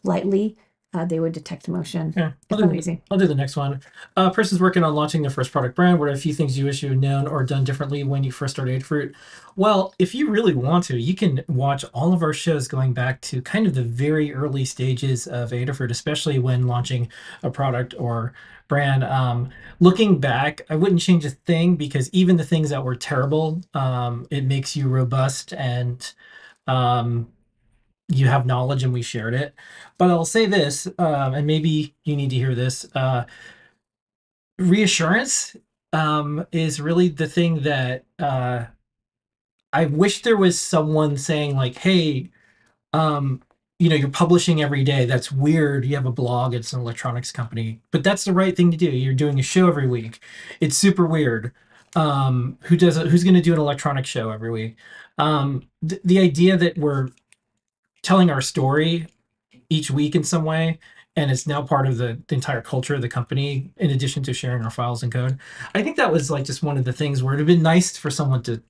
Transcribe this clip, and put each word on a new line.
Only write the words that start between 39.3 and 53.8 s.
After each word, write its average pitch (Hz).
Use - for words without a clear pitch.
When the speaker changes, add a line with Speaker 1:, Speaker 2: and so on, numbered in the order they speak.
Speaker 2:
I 160
wish 160
there 226
was 185
someone 151
saying, 147
like, 127
"Hey, 160
um, 143
you 170
know, 160
you're 139
publishing 170
every 143
day. 135
That's 123
weird. 143
You 139
have 135
a 127
blog. 123
It's 117
an 127
electronics 120
company." 113
But 143
that's 196
the 196
right 185
thing 175
to 160
do. 165
You're 131
doing 143
a 127
show 185
every 143
week. 113
It's 143
super 185
weird. 123
Um, 135
who 175
does 165
it, 165
who's 170
gonna 180
do 170
an 156
electronic 143